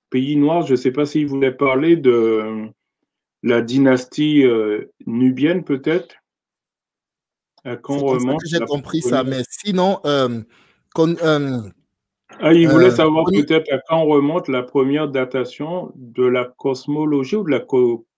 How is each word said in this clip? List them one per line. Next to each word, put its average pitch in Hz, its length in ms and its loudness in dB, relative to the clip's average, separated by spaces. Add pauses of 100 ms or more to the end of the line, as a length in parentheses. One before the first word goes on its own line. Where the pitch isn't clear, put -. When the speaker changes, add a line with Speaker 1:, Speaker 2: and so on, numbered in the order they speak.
(120)
Speaker 1:
pays 139 240 -2
noirs. 156 320 2
Je 131 80 2
sais 127 160 0
pas 143 160 -2
s'il 151 180 -2
voulait 135 260 0
parler 143 440 2
de 113 720 0 (760)
la 117 200 2
dynastie, 135 840 2
euh, 110 400 0 (220)
nubienne, 127 560 0
peut-être. 156 500 -4 (1500)
À 123 120 -10
quand 139 220 -8
Speaker 2:
C'est 139 80 -2
comme 127 140 0
ça 127 80 -2
Speaker 1:
remonte 151 140 -2
Speaker 2:
que 165 60 -10
j'ai 165 120 -2
Speaker 1:
la - 80 -4
Speaker 2:
compris 143 340 -6
ça, 147 220 -2
Speaker 1:
première 131 160 -6
Speaker 2:
mais 123 100 -4
sinon, 190 560 -2
euh, 131 360 -2 (520)
con-, 165 300 2
euh, 143 360 0 (800)
Speaker 1:
Ah, 160 140 4
il 165 140 6
voulait 165 180 6
Speaker 2:
euh, 185 60 6
Speaker 1:
savoir 160 340 2
Speaker 2:
con- 180 60 0
Speaker 1:
peut-être 160 420 0
à 131 140 -2
quand 165 180 0
remonte 151 420 2
la 156 140 -2
première 139 460 -2
datation 147 880 -6
de 123 280 -6
la 123 220 0
cosmologie 143 920 -4
ou 214 80 -2
de 160 60 -4
la 127 100 2
co-, 120 460 0 (120)